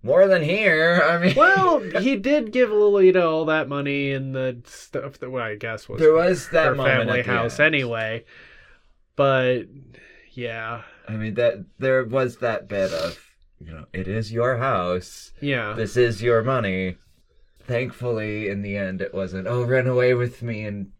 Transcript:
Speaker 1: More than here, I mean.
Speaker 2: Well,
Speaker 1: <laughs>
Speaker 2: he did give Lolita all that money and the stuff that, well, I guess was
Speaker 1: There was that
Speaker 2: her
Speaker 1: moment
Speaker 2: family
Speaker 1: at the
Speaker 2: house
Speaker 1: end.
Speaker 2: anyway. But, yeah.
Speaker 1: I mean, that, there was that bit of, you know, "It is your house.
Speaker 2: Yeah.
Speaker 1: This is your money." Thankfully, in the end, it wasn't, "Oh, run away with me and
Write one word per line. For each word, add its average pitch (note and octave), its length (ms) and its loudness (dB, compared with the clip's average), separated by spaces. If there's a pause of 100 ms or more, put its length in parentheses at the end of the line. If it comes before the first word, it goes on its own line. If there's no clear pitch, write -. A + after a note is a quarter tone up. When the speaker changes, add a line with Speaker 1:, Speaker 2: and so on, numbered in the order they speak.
Speaker 1:
More E3 280 6
than F3+ 120 4
here, E3+ 600 2
I E3 140 2
mean. F3+ 180 2
Speaker 2:
Well, F4 440 6
Speaker 1:
<laughs> F#3+ 200 -4
Speaker 2:
he B3+ 160 0
did A3+ 380 0
give B3 160 4
Lolita G3+ 560 6
all D#3+ 200 0
that D#3 220 0
money C#3 460 -4
and C3+ 200 -6
the B2+ 300 -4
stuff - 560 -12
that, B2+ 100 -12
well, B2+ 140 -6
I G#2+ 120 -6
guess A2 340 -10
was - 100 -8
Speaker 1:
There D#3 140 8
was E3+ 380 2
that D#3+ 160 4
Speaker 2:
her B2+ 80 0
Speaker 1:
moment C3+ 240 2
Speaker 2:
family A#2+ 200 0
Speaker 1:
at A#2 60 -4
the A#2+ 80 -4
Speaker 2:
house A#2 260 -2
Speaker 1:
end. D#3 160 4
Speaker 2:
anyway. A2+ 480 -4 (920)
But, B2+ 460 2 (680)
yeah. A#2 520 -10 (260)
Speaker 1:
I A2 80 -6
mean, G#2+ 160 -6
that, G#2 320 0 (140)
there C3 260 0
was B2 320 -2
that A2+ 320 -4
bit F#2+ 240 -2
of, E2 260 -6 (400)
you D#2 140 -18
know, D#2+ 180 -18
"It F#2 160 -8
is G#2+ 240 -4
your A#2+ 280 0
house. F#2 840 -4
Speaker 2:
Yeah. A#2+ 320 -4
Speaker 1:
This A2 240 -4
is A#2 260 2
your A#2 200 2
money." F#2+ 520 -2 (720)
Thankfully, A2+ 800 -4
in G2+ 140 -4
the G2+ 160 -6
end, F#2+ 240 -6
it - 120 -8
wasn't, F#2 360 -6
"Oh, B2 160 -2
run B2+ 220 2
away B2 260 2
with A#2+ 280 -2
me A2 220 -8
and G2+ 360 -8